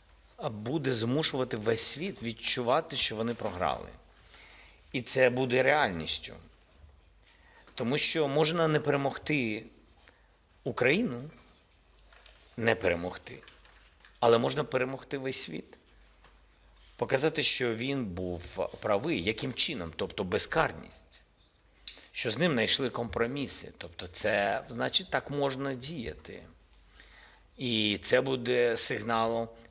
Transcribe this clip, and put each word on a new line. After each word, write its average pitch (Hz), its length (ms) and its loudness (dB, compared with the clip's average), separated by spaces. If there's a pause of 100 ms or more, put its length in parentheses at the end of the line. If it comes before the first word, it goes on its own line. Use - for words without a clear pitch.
(380)
а, 160 120 -6
буде 127 440 -4
змушувати 123 640 0
весь 110 240 0
світ 165 420 -2
відчувати, 127 720 0
що - 200 0
вони 117 180 -2
програли. 87 560 -2 (1000)
І 127 100 -4
це 127 280 6
буде 127 340 2
реальністю. 117 680 2 (1400)
Тому 127 220 0
що 151 300 2
можна 160 400 4
не 151 120 4
перемогти 139 840 0 (1000)
Україну, 135 680 0 (1300)
не 113 180 4
перемогти, 87 640 -2 (800)
але 117 180 8
можна 135 260 0
перемогти 131 540 -4
весь 131 260 -2
світ. - 340 -10 (1160)
Показати, 135 480 2
що 120 320 2
він 131 300 -4
був 90 640 -4 (120)
правий, 104 420 0
яким 113 300 -2
чином, 90 420 -2
тобто 98 280 -4
безкарність, - 1000 -2 (880)
що - 200 -2
з 107 60 -2
ним 165 140 2
знайшли 117 380 2
компроміси, 117 880 -4
тобто - 300 -12
це, 101 600 0
значить, 127 400 -2
так 135 200 -2
можна 139 440 -2
діяти. 127 720 -10 (1120)
І 110 440 2
це 127 200 4
буде 123 560 2
сигналом 113 720 0 (240)